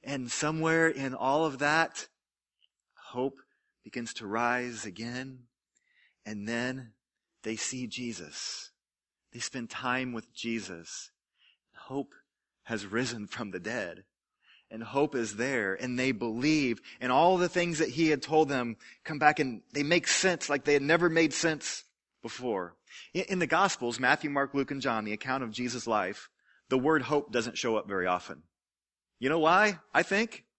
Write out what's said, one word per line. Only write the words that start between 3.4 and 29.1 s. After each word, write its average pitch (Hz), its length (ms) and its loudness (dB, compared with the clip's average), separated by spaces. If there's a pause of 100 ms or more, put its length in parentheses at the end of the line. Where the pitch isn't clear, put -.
begins 117 320 -10
to 113 120 -10
rise 120 580 -2
again. 120 640 -10 (760)
And 104 200 -8
then 123 460 -6 (500)
they 113 140 -6
see 127 300 -6
Jesus. 104 840 -10 (600)
They 120 80 -14
spend 120 300 -8
time 127 420 -2
with 113 220 -10
Jesus. 95 760 -8 (640)
Hope - 380 -8 (520)
has 107 200 -4
risen 113 420 -4
from 101 260 -8
the 92 60 -8
dead. 98 460 -8 (680)
And 113 120 -12
hope 139 320 0
is 110 180 -2
there, 113 400 0
and 123 240 -4
they 131 140 2
believe, 120 680 0 (200)
and 127 100 -2
all 170 280 6
the 175 100 2
things 175 320 0
that 160 80 2
he 151 180 2
had 147 160 4
told 156 260 4
them 123 280 -2 (260)
come 156 160 -6
back, 147 220 6
and 127 220 -2 (100)
they 143 100 0
make 156 240 2
sense 180 420 2
like 143 140 2
they 147 120 6
had 139 80 6
never 165 260 4
made 160 240 4
sense - 500 -2 (400)
before. 107 540 -4 (360)
In, 180 180 -2
in 185 100 0
the 160 80 0
Gospels, 156 500 2
Matthew, 143 320 2
Mark, 139 240 -2
Luke, 139 160 0
and 139 100 -6
John, 113 240 0
the 104 80 -4
account 131 300 -4
of 117 80 -6
Jesus' 120 380 -6
life, 104 400 -2 (400)
the 131 100 4
word 147 240 4
hope 139 300 0
doesn't 120 260 -2
show 117 160 0
up 104 140 -2
very 95 180 0
often. 90 380 -2 (720)